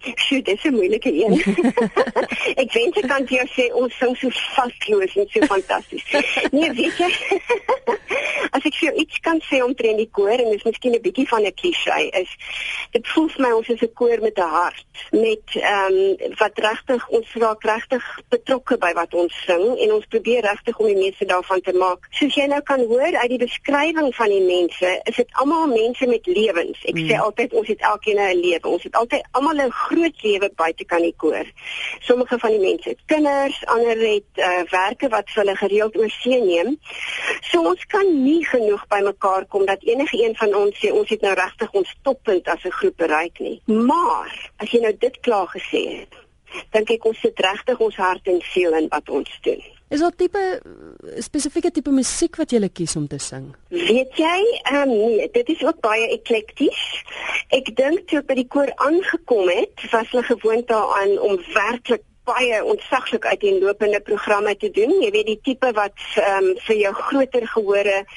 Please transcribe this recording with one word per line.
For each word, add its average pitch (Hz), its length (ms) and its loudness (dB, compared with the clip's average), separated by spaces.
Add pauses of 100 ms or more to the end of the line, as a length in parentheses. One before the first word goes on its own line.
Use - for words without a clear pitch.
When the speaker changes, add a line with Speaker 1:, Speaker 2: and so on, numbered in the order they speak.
(160)
Speaker 1:
Sjoe, - 260 0
dis 392 220 -2
'n 294 100 2
moeilike 214 380 2
een. 196 200 2 (680)
<laughs> - 640 -2
Ek 254 100 -6
wens 240 240 0
ek 403 100 0
kan 269 200 0
vir 262 120 0
jou 254 100 -2
sê 247 240 0
ons 240 240 0
sing 247 200 0
so 262 140 -2
vasloos 208 880 -2
en 202 120 2
so 220 180 0
fantasties. - 580 -2 (460)
Nee, 311 220 2
weet 320 240 -2
jy, 349 140 2 (680)
<laughs> - 760 -4
as 269 80 0
ek 302 100 -2
vir 320 140 -2
jou 254 120 0
iets - 200 -4
kan 330 200 0
sê 269 220 0
omtrent 240 340 0
die 220 140 0
koor, 202 220 2 (100)
en 226 80 2
dis 208 140 -2
miskien 233 300 0
'n 233 80 0
bietjie - 260 0
van - 180 2
'n 185 80 -4
cliché, 156 560 -2 (100)
is 185 80 -4 (600)
dit 233 180 -2
voel 320 200 2
vir - 140 -2
my 247 100 4
ons 226 160 0
is 240 140 0
'n 233 120 2
koor 233 260 2
met 214 180 -2
'n - 100 2 (100)
hart, 175 260 -2 (260)
met, 214 440 2
ehm, 190 840 2
wat 214 200 0
regtig, 226 500 -2
ons 226 260 0
raak 220 300 0
regtig 226 400 -2 (240)
betrokke 247 500 0
by 175 140 0
wat 170 220 -2
ons 175 200 0 (120)
sing 185 320 2
en 214 140 4
ons 214 140 0
probeer 226 360 0
regtig 208 360 -2
om 220 80 2
die 202 100 4
meeste 190 280 0
daarvan 185 360 0
te 185 120 -2
maak. 180 380 0
Soos 285 240 0
jy 285 120 2
nou 285 160 0
kan 269 180 0
hoor 254 360 2
uit 247 120 0
die 247 180 -2
beskrywing 294 680 0
van 220 140 0
die 196 140 4
mense, 180 640 0
is 240 120 -6
dit 240 160 0
almal 320 340 2
mense 240 400 0
met 233 200 0
lewens. - 580 0
Ek 175 100 -4
Speaker 2:
Mm. 160 140 -2
Speaker 1:
sê 156 100 2
altyd 233 340 -2
ons 427 160 0
het 214 120 -4
elkeen 214 380 0
'n 185 220 2
lewe. 175 280 0
Ons 175 140 0
het - 120 -6
altyd - 280 0 (100)
almal 285 240 0
'n 269 140 0
groot 320 520 0
lewe 202 320 0
buite 165 300 -4
kan 170 180 0
die 170 140 -2
koor. 151 280 -2 (560)
Sommige 247 380 2
van 233 120 0
die 214 100 2
mense 180 280 0
het - 180 -6
kinders, 285 600 2
ander 233 320 2
het, 214 360 0
eh, 180 360 0
werke 202 380 0
wat 214 220 -2
vir 208 140 2
hulle 196 120 0
gereeld 208 400 0
oor 214 140 2
see 247 300 0
neem. 190 380 2 (640)
So 339 220 0
ons 339 240 0
kan 381 380 2
nie 311 200 2
genoeg 208 440 0
by 202 120 0
mekaar 196 460 0
kom 196 200 0
dat 196 160 -2
enige 240 420 0
een 220 120 0
van 208 180 2
ons 202 220 2
sê 208 160 0
ons 208 160 2
het 214 120 -2
nou 196 140 2
regtig 185 380 -4
ons 190 300 0
toppunt 226 460 0
as 165 160 -2
'n 180 60 -6
groep - 260 0
bereik 160 420 -2
nie. 220 260 -8
Maar 226 920 0
as 214 140 -8
jy 240 100 4
nou 214 180 2
dit 254 220 -2
klaar 202 280 0
gesê - 500 -6
het, - 160 -20 (560)
dink 214 200 0
ek 226 140 -2
ons 220 160 -2
sit - 200 0
regtig 208 380 -2
ons 220 180 0
hart 185 300 -2
en 180 140 2 (120)
siel 180 220 2
in 160 140 2
wat 147 200 -6
ons - 340 -4
doen. - 200 -2 (300)
Speaker 2:
Is 294 80 0
daar 349 160 0
tipe, 359 220 0
eh, - 840 -8
spesifieke 302 500 -2
tipe 285 200 -2
musiek 269 460 0
wat 311 140 -2
julle 214 180 2
kies 165 280 -6
om 147 100 -4
te 143 120 -8
sing? 135 360 -12 (140)
Speaker 1:
Weet 247 480 0
jy, 370 460 0
ehm, 277 260 0
nee, 220 440 2
dit 240 160 0
is 320 160 -2
ook 320 160 0
baie 220 280 0
eklekties. - 920 -2 (460)
Ek 254 280 -2
dink 302 320 0
toe 311 100 0
ek 285 80 -6
by 269 80 0
die 247 140 -2
koor 277 260 0
aangekom 269 720 0
het, 214 420 -2
was 226 200 0
hulle 247 120 0
gewoond 233 440 0
daaraan 196 540 2
om 196 180 2 (140)
werklik 233 500 -2 (220)
baie 240 400 0
ontsaglik 247 600 -2
uiteenlopende 202 760 0
programme 208 560 0
te 214 140 -4
doen. 285 320 2
Jy 214 80 2
weet, 214 160 0
die 214 160 -4
tipe 254 300 0
wat, 202 260 -2 (160)
ehm, 196 420 2
vir 220 200 0
jou 202 180 2
groter 254 540 0
gehore 202 560 0 (120)